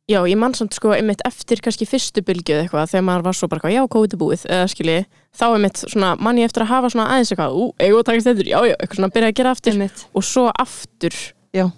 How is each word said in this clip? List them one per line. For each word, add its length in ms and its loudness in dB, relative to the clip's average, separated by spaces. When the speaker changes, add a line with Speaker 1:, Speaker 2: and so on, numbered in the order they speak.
Speaker 1:
Já, 140 4
ég 160 2
man 160 0
samt, 180 -4
sko, 220 0
einmitt 300 0
eftir 340 -2
kannski 260 -4
fyrstu 380 -2
bylgju 320 -2
eða 80 0
eitthvað, 300 -2
þegar 100 2
maður 200 0
var 120 0
svo 140 -4
bara 100 -4
eitthvað, 160 -2
já, 140 2
covid 240 2
er 80 -4
búið, 260 -2
eða 240 0
skilji, 280 0
þá 160 -2
einmitt 320 0
svona, 360 0
man 200 0
ég 80 2
eftir 160 -2
að 80 -2
hafa 220 2
svona 180 0
aðeins 220 2
eitthvað, 240 -2
ú, 80 0
eigum 220 4
við 20 6
að 80 0
taka 160 0
stendur, 240 2
já, 160 2
já, 140 4
eitthvað 240 -8
svona, 100 0
byrja 160 2
að 80 0
gera 160 2
aftur. 240 0
Speaker 2:
Einmitt. 300 -4
Speaker 1:
Og 80 0
svo 220 0
aftur 600 -6
Speaker 3:
Já. 120 0